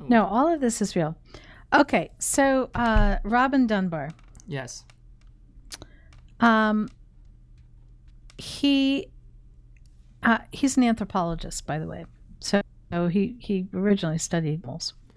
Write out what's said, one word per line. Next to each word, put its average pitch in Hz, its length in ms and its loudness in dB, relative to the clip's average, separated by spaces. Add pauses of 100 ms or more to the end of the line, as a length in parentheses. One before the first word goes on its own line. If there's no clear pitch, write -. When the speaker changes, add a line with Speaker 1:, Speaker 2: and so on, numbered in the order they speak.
Speaker 1:
No, 233 160 6
all 233 240 0
of 330 140 -2
this 233 180 0
is 202 160 -2
real. 160 180 0 (600)
Okay, 262 440 2
so, 269 560 2
uh, 214 480 4
Robin 254 440 2
Dunbar. 175 460 -2 (340)
Speaker 2:
Yes. 135 380 -10 (1600)
Speaker 1:
Um, 214 480 2 (1500)
he, 277 680 0 (1160)
uh, 226 160 4 (120)
he's - 260 -2
an 262 80 4
anthropologist, 190 840 -4
by 147 120 -4
the 160 80 -8
way. 165 200 -12 (340)
So, 202 220 0 (280)
so 175 180 0
he, 196 300 0
he 190 340 -4
originally 185 460 0
studied 160 440 -4
animals. - 320 -10 (220)